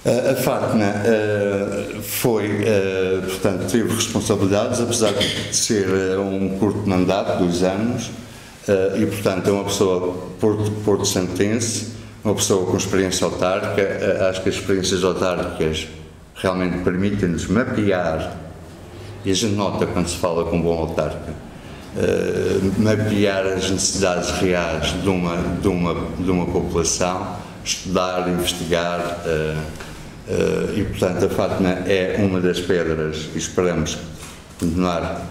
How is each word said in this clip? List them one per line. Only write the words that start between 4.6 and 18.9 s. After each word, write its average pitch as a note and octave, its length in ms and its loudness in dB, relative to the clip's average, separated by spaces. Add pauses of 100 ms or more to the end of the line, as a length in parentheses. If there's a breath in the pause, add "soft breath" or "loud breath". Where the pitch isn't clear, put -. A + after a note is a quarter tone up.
apesar G#2+ 320 2
de - 420 -2
ser, G2+ 340 2
eh, F#2+ 300 2
um F#2+ 400 0
curto G2+ 300 2
mandato, F#2 500 2
dois F2 240 2
anos, A2 480 0 (560 loud breath)
eh, F#2+ 360 2
e, G#2 40 4
portanto, G2 420 0
é G2+ 40 4
uma G2 120 2
pessoa F2+ 500 2 (260)
porto, G#2+ 300 2 (140)
porto-santense, G2 1040 0 (360 loud breath)
uma G#2 100 2
pessoa F#2+ 360 2
com G2 80 2
experiência F#2 480 2
autárquica. G2 560 0
Eh, F#2+ 480 2
acho - 120 -4
que G2+ 60 2
as F2 60 0
experiências F#2 500 0
autárquicas F2 840 0 (480)
realmente F#2 480 0
permitem-nos F#2 640 0
mapear, F#2+ 880 0 (880 loud breath)